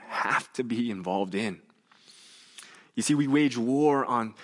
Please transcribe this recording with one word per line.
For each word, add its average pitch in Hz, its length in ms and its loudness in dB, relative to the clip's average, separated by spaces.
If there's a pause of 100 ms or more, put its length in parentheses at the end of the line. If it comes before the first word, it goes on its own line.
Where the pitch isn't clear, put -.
have - 460 -2
to 131 100 -2
be 117 260 -2
involved 95 440 -2
in. 98 260 -4 (1300)
You 117 80 -2
see, 151 120 2
we 143 120 2
wage 139 300 2
war 139 480 2
on 113 400 -2